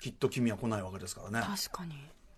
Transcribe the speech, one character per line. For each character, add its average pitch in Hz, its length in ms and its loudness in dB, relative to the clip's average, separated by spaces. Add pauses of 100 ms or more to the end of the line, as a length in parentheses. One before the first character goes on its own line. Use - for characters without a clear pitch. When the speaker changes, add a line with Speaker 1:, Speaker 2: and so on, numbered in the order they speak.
Speaker 1:
き - 100 -6
っ - 20 -4
と - 160 4
君 120 220 4
は 101 80 2
来 120 100 0
な 110 100 2
い 98 40 0
わ 92 100 -4
け 95 60 -4
で 90 100 -6
す - 80 -6
か - 60 -12
ら 92 80 -8
ね。 113 100 2
Speaker 2:
確 196 300 -2
か 180 140 -4
に。 165 100 -6 (440)